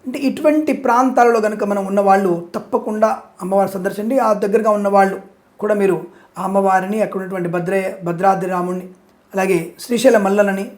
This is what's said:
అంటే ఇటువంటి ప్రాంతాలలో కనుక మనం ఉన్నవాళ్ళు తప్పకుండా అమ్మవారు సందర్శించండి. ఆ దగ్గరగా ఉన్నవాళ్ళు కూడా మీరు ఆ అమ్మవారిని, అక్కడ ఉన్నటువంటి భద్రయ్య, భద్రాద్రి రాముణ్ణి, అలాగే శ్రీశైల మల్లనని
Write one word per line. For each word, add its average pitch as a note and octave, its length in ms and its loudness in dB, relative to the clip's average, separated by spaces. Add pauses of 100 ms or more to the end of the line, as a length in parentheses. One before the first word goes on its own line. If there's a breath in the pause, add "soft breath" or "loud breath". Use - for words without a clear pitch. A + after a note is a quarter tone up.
అంటే B3+ 140 -8
ఇటువంటి D4 520 0 (120)
ప్రాంతాలలో A#3+ 580 4
కనుక G#3+ 220 -2
మనం G3+ 240 -2
ఉన్నవాళ్ళు G3 440 2 (240)
తప్పకుండా A3 540 -2 (320)
అమ్మవారు F#3+ 320 0
సందర్శించండి. G3 460 -4
ఆ A3 120 2 (100)
దగ్గరగా G#3+ 300 2
ఉన్నవాళ్ళు G3+ 460 2 (420)
కూడా G#3 160 0
మీరు F#3+ 220 2 (400 loud breath)
ఆ F3 60 -8
అమ్మవారిని, F#3+ 580 0
అక్కడ G3 180 -2
ఉన్నటువంటి F#3 300 -6
భద్రయ్య, F#3 400 -2 (140)
భద్రాద్రి F3+ 480 0
రాముణ్ణి, F3+ 360 -4 (460)
అలాగే F#3+ 260 0 (200)
శ్రీశైల A#3+ 380 2
మల్లనని G3 480 0 (120)